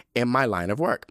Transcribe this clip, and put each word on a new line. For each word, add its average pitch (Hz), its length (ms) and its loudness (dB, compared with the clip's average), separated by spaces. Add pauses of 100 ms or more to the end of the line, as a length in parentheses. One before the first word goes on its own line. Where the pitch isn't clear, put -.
(160)
in 120 140 0
my 131 160 2
line 92 240 0
of 107 100 -2
work. - 320 -2